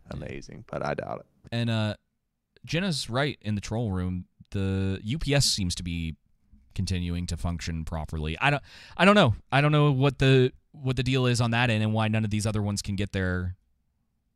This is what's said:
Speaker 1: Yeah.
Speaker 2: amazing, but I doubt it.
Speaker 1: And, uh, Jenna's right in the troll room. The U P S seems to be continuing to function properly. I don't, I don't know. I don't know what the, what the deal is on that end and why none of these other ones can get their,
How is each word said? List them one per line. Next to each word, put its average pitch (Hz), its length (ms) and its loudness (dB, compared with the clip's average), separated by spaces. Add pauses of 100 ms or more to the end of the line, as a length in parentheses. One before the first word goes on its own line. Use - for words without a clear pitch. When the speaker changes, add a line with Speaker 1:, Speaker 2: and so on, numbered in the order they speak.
(100)
Speaker 1:
Yeah. - 80 -10
Speaker 2:
amazing, 67 480 -14
but 67 180 -8
I 71 80 -2
doubt - 280 -8
it. - 60 -20 (240)
Speaker 1:
And, 117 200 -2
uh, 107 240 -2 (720)
Jenna's 165 420 -4
right 131 320 -2
in 107 140 -4
the 101 80 -4
troll 110 280 -4
room. 90 360 -4 (240)
The 95 540 -2
U 123 140 -4
P 139 160 0
S 139 120 4
seems 90 300 0
to - 60 -8
be 85 340 -6 (580)
continuing 87 540 -2
to 85 100 -6
function 85 480 -4
properly. 78 520 -6
I 139 120 0
don't, 143 120 0 (360)
I 175 80 6
don't 202 80 10
know. 156 200 6 (160)
I 139 120 4
don't 147 100 4
know 147 200 6
what 135 260 2
the, 131 340 6 (200)
what 131 240 -4
the 131 60 0
deal 127 220 2
is 123 160 2
on 120 120 2
that 120 180 2
end 110 120 2
and 107 120 0
why 110 140 2
none 110 180 0
of 101 40 -4
these 104 160 -2
other 110 140 -2
ones 101 220 -2
can 101 140 -6
get 98 160 -4
their, 90 440 -2 (800)